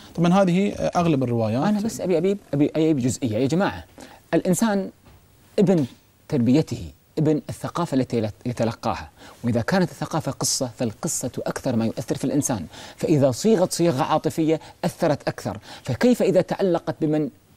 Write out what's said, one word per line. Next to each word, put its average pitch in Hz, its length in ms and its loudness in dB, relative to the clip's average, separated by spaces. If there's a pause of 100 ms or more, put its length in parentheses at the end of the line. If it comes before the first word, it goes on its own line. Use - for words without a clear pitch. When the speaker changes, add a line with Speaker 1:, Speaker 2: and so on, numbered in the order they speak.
(160)
Speaker 1:
طبعا 175 260 4
هذه 190 300 2
أغلب 156 500 0
الروايات. 117 420 0
Speaker 2:
أنا 208 160 0
بس 220 200 -6
أبي، 180 180 0
أبي، 190 180 0 (180)
أبي، 143 220 4
أبي 156 240 2
جزئية 117 360 -2
يا 131 100 0
جماعة. 156 380 -2 (500)
الإنسان 190 560 0 (680)
ابن 175 260 4 (440)
تربيته، 123 600 0 (280)
ابن 151 300 2
الثقافة - 460 -6
التي 131 220 0
يت-، 107 300 -4
يتلقاها، 113 640 -4 (340)
وإذا 117 160 0
كانت 180 300 0
الثقافة 147 420 -6
قصة - 460 -4
فالقصة 131 600 -4
أكثر - 380 -4
ما 113 100 0
يؤثر - 300 -4
في - 80 -8
الإنسان، 135 420 -2 (300)
فإذا 139 340 2
صيغت 185 420 2
صيغة 165 300 2
عاطفية 156 580 0 (240)
أثرت 160 440 0
أكثر، - 300 -6 (240)
فكيف 233 400 2
إذا 170 180 4
تعلقت 170 600 0
بمن 151 280 0 (280)